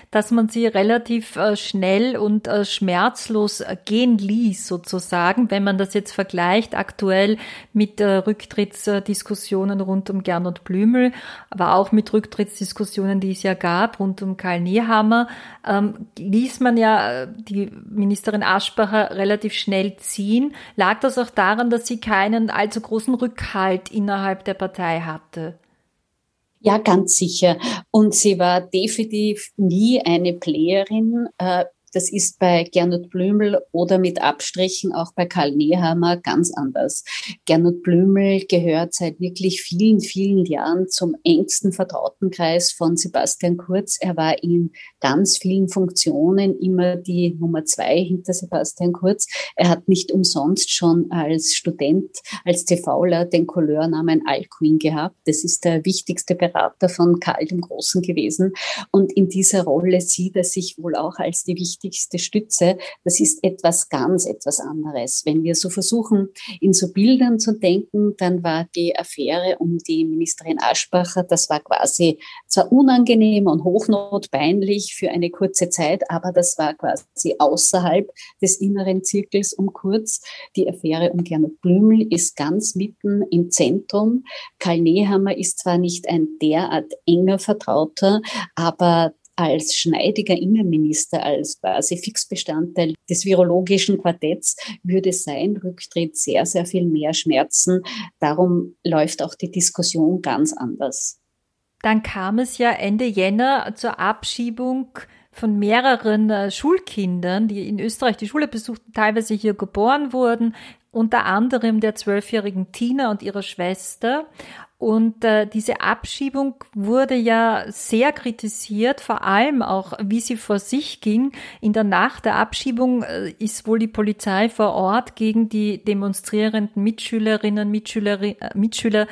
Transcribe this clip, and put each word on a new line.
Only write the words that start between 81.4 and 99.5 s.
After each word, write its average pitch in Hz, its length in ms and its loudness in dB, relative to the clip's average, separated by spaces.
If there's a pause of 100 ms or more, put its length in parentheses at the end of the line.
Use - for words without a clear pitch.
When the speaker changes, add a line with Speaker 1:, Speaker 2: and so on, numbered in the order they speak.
Speaker 2:
Blümel 214 520 4
ist - 220 -2
ganz - 400 -4
mitten 202 460 -2 (100)
im 175 200 2
Zentrum. 220 720 0 (340)
Karl 170 220 0
Nehammer 196 560 2
ist - 220 -4
zwar 175 180 0
nicht 175 320 -2
ein 160 180 2 (140)
derart 156 500 0 (140)
enger 190 340 4
Vertrauter, 202 840 0 (340)
aber 165 580 2 (220)
als 156 380 0
schneidiger 208 640 0
Innenminister, 170 880 0
als 147 380 -4
quasi 190 340 -2
Fixbestandteil 170 1000 -4 (160)
des 175 140 -2
virologischen 185 720 2
Quartetts, 170 600 -2 (260)
würde 185 300 0
sein 180 420 -4
Rücktritt 180 600 -6
sehr, - 280 0
sehr 170 200 -2
viel 175 200 -2
mehr 156 280 0
schmerzen. 160 680 0 (360)
Darum 175 640 2
läuft 156 400 0
auch 151 120 -8
die 175 140 -8
Diskussion 175 720 0